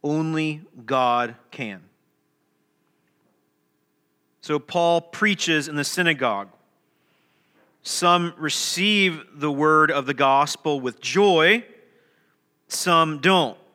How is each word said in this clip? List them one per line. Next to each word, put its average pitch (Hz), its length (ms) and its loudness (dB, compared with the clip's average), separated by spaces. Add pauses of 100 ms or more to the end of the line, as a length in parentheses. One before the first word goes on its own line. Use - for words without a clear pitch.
Only 156 580 -4 (240)
God 120 480 -2 (160)
can. 101 320 -12 (2500)
So 151 180 -4
Paul 170 420 0
preaches 170 680 -2
in 156 100 -12
the 143 80 -4
synagogue. 131 640 -2 (1300)
Some 175 540 0
receive 180 880 -2 (100)
the 147 160 -4
word 156 400 4
of 139 140 -2
the 139 100 -4
gospel 139 680 0
with 127 200 -6
joy, 190 640 2 (1000)
some 165 540 0
don't. 165 360 2 (180)